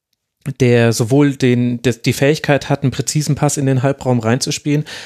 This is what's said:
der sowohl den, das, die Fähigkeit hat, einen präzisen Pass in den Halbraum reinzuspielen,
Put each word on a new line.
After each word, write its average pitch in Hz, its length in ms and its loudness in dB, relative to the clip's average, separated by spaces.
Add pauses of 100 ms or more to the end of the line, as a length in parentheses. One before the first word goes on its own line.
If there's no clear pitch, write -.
(600)
der 120 340 4
sowohl 135 420 2
den, 123 460 0
das, 123 220 -2
die - 100 0
Fähigkeit 143 560 0
hat, 143 140 -2
einen 127 80 0
präzisen 147 420 -4
Pass 147 240 0
in 143 80 -2
den 131 160 0
Halbraum 131 380 0
reinzuspielen, 143 640 -2 (200)